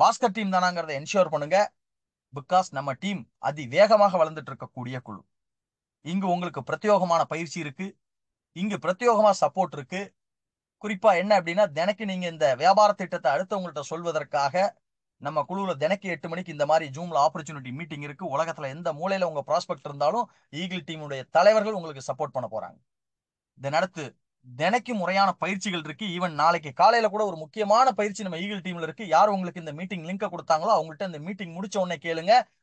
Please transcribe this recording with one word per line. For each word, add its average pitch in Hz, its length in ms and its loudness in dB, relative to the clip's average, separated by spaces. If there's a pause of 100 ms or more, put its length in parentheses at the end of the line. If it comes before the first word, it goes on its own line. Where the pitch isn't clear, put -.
பாஸ்கர் 214 360 4
டீம் 196 180 -2
தானாங்கிறத 175 440 0
என்ஷூர் 160 340 2
பண்ணுங்க. 156 260 2 (720)
Because 180 440 0
நம்ம 135 260 -4
டீம் 190 200 -4 (260)
அதிவேகமாக 180 720 4
வளர்ந்துட்டு 156 320 -2
இருக்கக்கூடிய 127 440 -10 (100)
குழு. 101 140 -14 (840)
இங்கு 190 280 -2
உங்களுக்கு 175 340 -4
பிரத்யேகமான 180 540 2 (100)
பயிற்சி 160 320 -6
இருக்கு, 147 220 -10 (680)
இங்கு 196 280 -4
பிரத்யேகமா 214 560 4
சப்போர்ட் 160 380 0
இருக்கு. 160 240 -8 (800)
குறிப்பா 208 280 4 (100)
என்ன 202 180 -2
அப்படின்னா, 175 260 2 (120)
தினைக்கு 196 340 0
நீங்க 185 220 -4
இந்த 156 120 2 (160)
வியாபார 196 280 8 (100)
திட்டத்தை 175 340 -2
அடுத்தவங்கள்ட்ட 175 480 -4 (100)
சொல்வதற்காக 151 640 -2 (680)
நம்ம 147 280 -2
குழுவுல 190 240 -2 (100)
தினைக்கு 196 300 -2
எட்டு 160 180 -8
மணிக்கு 170 240 -8
இந்த 147 160 0
மாதிரி 160 140 4 (100)
Zoom-ல 165 300 -4
ஆப்பர்ச்சுனிட்டி 151 520 -4
மீட்டிங் 151 300 -10
இருக்கு. 143 180 -12 (100)
உலகத்துல 156 400 -4
எந்த 175 140 -6 (100)
மூலையில 185 300 -2
உங்க 147 200 -4
ப்ராஸ்பெக்ட் 165 400 -4
இருந்தாலும் 151 360 0 (360)
ஈகிள் 185 260 -8
டீமுடைய 147 360 -10 (140)
தலைவர்கள் 208 400 4
உங்களுக்கு 156 320 -10
சப்போர்ட் 139 260 -6
பண்ண 120 180 -4
போறாங்க. 90 240 -10 (800)
இதன் 139 160 -6
அடுத்து 160 440 -2 (400)
தினைக்கும் 220 400 0
முறையான 190 340 2
பயிற்சிகள் 185 480 -4
இருக்கு. 151 260 -8
Even 180 260 -4
நாளைக்கு 151 420 0
காலையில 214 360 4
கூட 214 160 -2
ஒரு 180 120 -4
முக்கியமான 214 540 2
பயிற்சி 208 320 -4
நம்ம 175 140 -6
ஈகிள் 202 240 -6
டீம்ல 170 200 -8
இருக்கு. 160 260 -8
யார் 170 220 6
உங்களுக்கு 185 300 -4
இந்த 160 140 -10
மீட்டிங் 180 300 -8
லிங்கை 190 260 -6
கொடுத்தாங்களோ, 170 500 2
அவங்கள்ட்ட 160 260 -6
இந்த 165 140 -8
மீட்டிங் 180 360 -10
முடிச்ச 190 220 -6
உடனே 180 180 0
கேளுங்க. 165 460 2 (220)